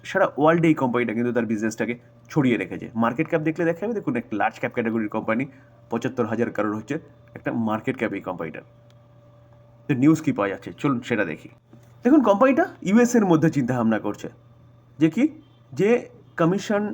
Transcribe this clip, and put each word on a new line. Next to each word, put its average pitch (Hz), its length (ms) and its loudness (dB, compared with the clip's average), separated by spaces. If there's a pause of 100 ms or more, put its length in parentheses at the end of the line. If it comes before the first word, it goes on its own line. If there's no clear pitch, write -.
সারা 190 160 4 (140)
ওয়ার্ল্ডে 165 320 4
এই 151 100 4
কোম্পানিটা 120 360 0
কিন্তু 120 180 -2
তার 117 160 2
বিজনেসটাকে 110 420 -2 (380)
ছড়িয়ে 131 300 2
রেখেছে। 90 240 -8 (180)
মার্কেট 120 280 0
ক্যাপ 160 160 0
দেখলে 165 220 -4
দেখা 170 140 -4
যাবে, 226 160 -4
দেখুন, 151 220 -4
একটা - 180 -10
লার্জ - 220 -2
ক্যাপ 127 140 -6
ক্যাটাগরির 113 400 -2
কোম্পানি, 110 280 -2 (480)
পঁচাত্তর 120 400 -2
হাজার 110 240 -2
কারোর 104 240 -2
হচ্ছে 139 160 -8 (420)
একটা - 120 -8 (180)
মার্কেট 110 320 -4
ক্যাপ 104 180 -4
এই - 120 -10
কোম্পানিটার। 82 360 -10 (1200)
তো - 40 -2 (120)
নিউজ 156 220 6
কী 135 120 0
পাওয়া 101 160 0
যাচ্ছে, - 160 -12 (120)
চলুন 135 180 0 (100)
সেটা 104 220 0
দেখি। - 180 -12 (540)
দেখুন, 277 260 6
কোম্পানিটা 262 340 4 (260)
ইউএস 240 280 6
এর 208 140 4
মধ্যে 156 260 4
চিন্তাভাবনা 117 480 0
করছে - 220 -6 (720)
যে 160 160 4
কি, 240 80 2 (560)
যে 196 100 4 (500)
কমিশন 202 440 0 (100)